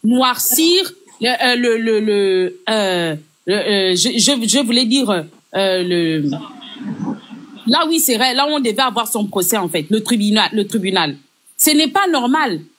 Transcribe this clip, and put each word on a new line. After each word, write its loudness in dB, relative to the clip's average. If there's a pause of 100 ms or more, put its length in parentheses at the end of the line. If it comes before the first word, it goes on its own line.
noircir 2 (280)
le, 0
euh, 2
le, 2
le, 0
le, 0
euh, 0 (320)
le, 0
euh, 0
je, 0
je, 2
je 2
voulais 0
dire, 2
euh, 0 (320)
le, 0 (1400)
là 2
où -2
il 0
serait, 0
là 0
où -2
on -2
devait -2
avoir 0
son -2
procès, 0
en -2
fait, -4
le 0
tribunal, 2
le 0
tribunal. -2 (400)
Ce 2
n'est 2
pas 2
normal. 0 (180)